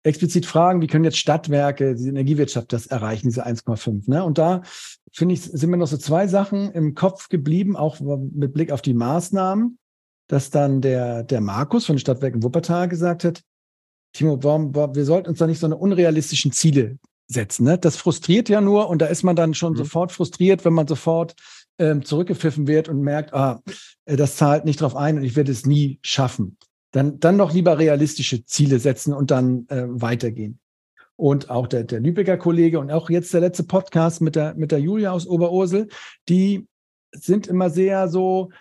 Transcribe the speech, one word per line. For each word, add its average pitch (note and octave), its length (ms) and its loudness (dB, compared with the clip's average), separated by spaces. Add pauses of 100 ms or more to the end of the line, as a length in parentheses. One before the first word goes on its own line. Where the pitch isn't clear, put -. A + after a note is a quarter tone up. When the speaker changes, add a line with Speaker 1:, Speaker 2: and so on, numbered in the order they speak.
Speaker 1:
explizit F3 420 0
fragen, F3 360 2
wie D#3 60 0
können D#3+ 180 2
jetzt D#3 120 0
Stadtwerke, C#3+ 760 0
diese B2+ 140 -4
Energiewirtschaft C#3 640 -2
das A#2 140 -4
erreichen, A2 420 -4
diese A#2+ 160 -4
eins A#2+ 180 -6
Komma A2+ 140 -4
fünf, G#2 320 -6
ne? E3 160 0
Und D#3 120 -2
da, F3+ 240 2 (520)
finde F3 220 0
ich, - 80 -6
sind D#3 260 -2
mir F3+ 80 2
noch E3+ 100 0
so D3 80 -4
zwei D#3+ 320 0
Sachen G3 460 -2
im D#3 200 0
Kopf - 360 -2
geblieben, F3 480 0
auch D3+ 240 -4
mit C#3 500 -4
Blick D#3+ 220 -2
auf B2 80 -4
die C3 120 0
Maßnahmen, F#3 840 0 (500)
dass C#3 220 -2
dann C#3 320 2
der, B2 420 -2
der A#2+ 160 -2
Markus A#2 460 -2
von D#3 100 0
den C3 60 0
Stadtwerken B2 420 -2
Wuppertal E3+ 460 0
gesagt E3+ 340 -2
hat, E3+ 180 -2 (680)
„Timo, D3 320 0
warum, D3 320 0
warum, C#3+ 200 0
wir C#3+ 100 0
sollten F3 240 0
uns D#3 100 -2
da E3 80 2
nicht D#3+ 120 -2
so E3 80 0
eine D#3 100 -2
unrealistischen E3 720 2
Ziele C#3 460 2 (300)
setzen, A#2 360 -4
ne? D#3+ 140 4
Das F3 180 2
frustriert G#3 540 0
ja G#3 100 4
nur G#3 300 2
und E3+ 120 0
da D#3+ 40 2
ist D#3+ 180 -4
man F3+ 140 2
dann D#3+ 160 2
schon E3 180 -2
Speaker 2:
Mhm. D3+ 60 -4
Speaker 1:
sofort E3 340 -2
frustriert, F3+ 540 2
wenn E3 80 4
man D#3 140 2
sofort, E3 480 -2 (460)
ähm, D3+ 220 2
zurückgepfiffen D3+ 640 -2
wird D#3 220 2
und C#3 120 -2
merkt, D3 320 -2
ah, C3+ 280 0 (420)
äh, D3 140 -2
das C#3+ 180 2
zahlt D#3 300 4
nicht D3+ 160 0
drauf B2+ 160 -2
ein D3+ 200 0
und C#3 60 -4
ich B2 140 -2
werde C#3 140 2
es A#2+ 140 -4
nie C#3+ 360 2
schaffen.“ A#2+ 560 -2 (340)
Dann, C#3 300 0
dann F3+ 160 6
doch E3+ 160 2
lieber E3+ 240 4
realistische D3 680 0
Ziele C#3 360 2
setzen C3+ 340 -2
und C#3 180 0
dann, B2+ 380 0
äh, B2+ 180 -4
weitergehen. A#2 720 -6 (560)
Und C#3+ 340 0
auch B2 180 -2
der, A#2 180 -4
der A2+ 160 -6
Lübecker F3 340 0
Kollege E3+ 440 2
und C#3 120 -6
auch E3 180 -2
jetzt E3+ 240 -2
der F3 60 2
letzte F3 240 0
Podcast E3 560 0
mit D#3 160 0
der, D#3 200 -2
mit D#3 180 -4
der D3 60 2
Julia G3 320 -2
aus F3+ 160 -4
Oberursel, F3+ 600 0 (400)
die F#3+ 400 2 (460)
sind G3 340 -2
immer F#3 220 0
sehr F#3+ 400 0
so, F#3 400 -2 (120)